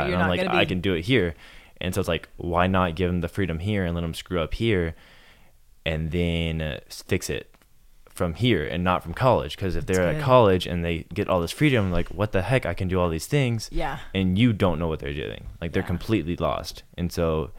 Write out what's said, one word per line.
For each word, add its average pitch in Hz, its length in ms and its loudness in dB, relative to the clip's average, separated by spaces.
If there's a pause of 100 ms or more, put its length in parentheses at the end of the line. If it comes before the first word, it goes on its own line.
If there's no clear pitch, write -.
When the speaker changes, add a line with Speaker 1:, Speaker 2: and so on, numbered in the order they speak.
Speaker 1:
you're - 80 -2
Speaker 2:
and - 20 -2
I'm 90 60 2
Speaker 1:
not 90 80 2
Speaker 2:
like, 90 180 0
Speaker 1:
gonna 64 120 0
Speaker 2:
I 101 60 4
Speaker 1:
be - 40 -4
Speaker 2:
can 92 120 0
do 95 140 0
it 82 100 -4
here. 98 300 2 (440)
And 90 140 -4
so 101 80 0
it's 87 60 -2
like, 82 300 -2
why 87 300 0
not 92 280 2
give 90 160 0
them 90 100 0
the 87 60 -2
freedom 85 320 -4
here 98 260 -2
and 85 100 -2
let 85 60 -2
them 82 140 -4
screw 90 260 -4
up - 140 -2
here? 92 400 0 (920)
And 80 260 -2
then, 85 500 -2
uh, 76 180 -6 (100)
fix - 400 -4
it - 220 -8 (580)
from 85 240 -2
here 92 320 2
and 85 180 -4
not 90 200 2
from 85 100 -8
college. 92 440 2
'Cause 90 180 -2
if 82 100 -2
Speaker 1:
That's 92 140 2
Speaker 2:
they're 90 140 4
Speaker 1:
good. 78 60 -2
Speaker 2:
at 76 40 -4
college 110 420 6
and 87 180 -2
they 85 300 -2
get 101 160 -2
all 92 120 2
this 85 100 -4
freedom, 120 400 2
like, 85 180 0
what 104 220 -2
the 92 100 2
heck? 120 240 0
I 87 80 -2
can 92 140 -2
do 90 120 2
all 87 100 2
these 80 180 -4
things. 123 440 0
Speaker 1:
Yeah. 147 280 -4 (140)
Speaker 2:
And 95 260 2
you 120 140 6
don't 90 260 2
know 85 80 -2
what 78 120 -2
they're 71 140 -6
doing. 55 340 -8 (140)
Like, 82 120 -6
they're 95 100 0
Speaker 1:
Yeah. - 40 -6
Speaker 2:
completely 85 500 0
lost. 65 460 -4 (140)
And 87 140 -4
so 80 480 -2